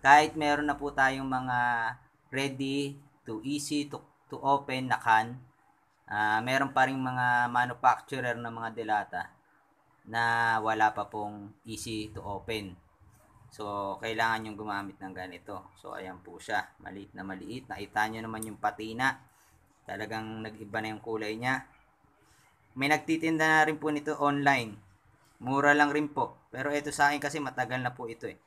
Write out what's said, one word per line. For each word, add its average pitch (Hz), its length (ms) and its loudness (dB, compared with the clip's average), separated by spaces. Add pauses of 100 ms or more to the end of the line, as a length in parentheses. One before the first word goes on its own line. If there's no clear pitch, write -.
Kahit 151 320 10
meron 147 320 2
na 143 80 0
po 143 160 -6
tayong 135 360 2
mga 127 300 -2 (680)
ready 139 720 -2 (240)
to 110 160 -8
easy 143 480 -4
to, - 160 -12 (240)
to 135 140 -12
open 135 500 2
na 110 60 2
can, 113 400 4 (720)
ah, 107 320 2
meron 135 320 0
pa 131 160 4
rin 135 80 -4
mga 123 480 2
manufacturer 123 880 2
ng 117 160 -8
mga 113 240 -6
delata 107 480 -2 (800)
na 117 560 2
wala 110 320 4
pa 104 160 -4
pong 104 560 -10
easy 107 480 -8
to 98 140 -14
open. 101 500 -6 (800)
So, 101 480 -4
kailangan 110 480 0
yung 101 80 -12
gumamit 101 400 -6
ng 95 160 -12
ganito. 92 640 -14
So, - 160 -14
ayan 92 300 -12
po - 180 -18
siya. 104 300 -4 (100)
Maliit 98 320 -14
na 95 80 -12
maliit. 95 480 -12
Nakita 104 400 -4
nyo 113 160 -8
naman 110 220 -8
yung 104 100 -14
patina. 113 640 -2 (640)
Talagang 110 560 -8
nag-iba 110 400 -8
na 113 80 -6
yung 107 140 -10
kulay 110 340 -4
niya. 127 240 -2 (1120)
May 135 160 0
nagtitinda 160 560 2
na 156 160 6
rin 156 160 2
po 151 160 -2
nito 147 240 -4
online. 139 560 2 (640)
Mura 139 320 4
lang 147 240 6
rin 147 160 0
po. - 400 -6
Pero 139 240 -4
ito 147 160 -2
sa 143 220 4
akin 143 100 -4
kasi 143 160 -4
matagal 127 400 -4
na 123 160 -4
po 120 160 -10
ito 117 160 -12
eh. 95 200 -12